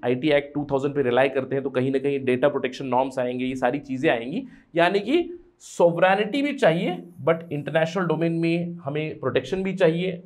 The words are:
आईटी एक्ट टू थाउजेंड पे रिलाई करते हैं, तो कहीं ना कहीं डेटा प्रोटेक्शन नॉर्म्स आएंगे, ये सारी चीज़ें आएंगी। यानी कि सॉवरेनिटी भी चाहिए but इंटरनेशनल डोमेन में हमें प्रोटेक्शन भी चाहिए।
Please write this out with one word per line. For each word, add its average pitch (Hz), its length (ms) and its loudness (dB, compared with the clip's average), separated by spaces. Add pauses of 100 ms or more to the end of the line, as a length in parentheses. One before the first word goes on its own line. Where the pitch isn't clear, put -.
आईटी 127 240 0
एक्ट 143 260 2
टू 143 100 -2
थाउजेंड 139 300 -2
पे 143 80 0
रिलाई 123 260 4
करते 131 260 -4
हैं, 135 100 -2
तो 139 60 -2
कहीं 127 200 0
ना 135 80 0
कहीं 139 260 -2
डेटा 127 240 2
प्रोटेक्शन 135 380 -4
नॉर्म्स 127 320 0
आएंगे, 123 260 -2
ये 131 120 -4
सारी 127 220 0
चीज़ें 135 320 -2
आएंगी। 131 340 -4 (320)
यानी 185 240 4
कि 339 380 -2 (200)
सॉवरेनिटी 190 840 2
भी 285 100 0
चाहिए 202 500 0 (220)
but 165 280 0
इंटरनेशनल 160 520 0
डोमेन 165 280 0
में 170 440 0
हमें 151 420 -6
प्रोटेक्शन 143 440 -2
भी 190 120 -2
चाहिए। 175 520 2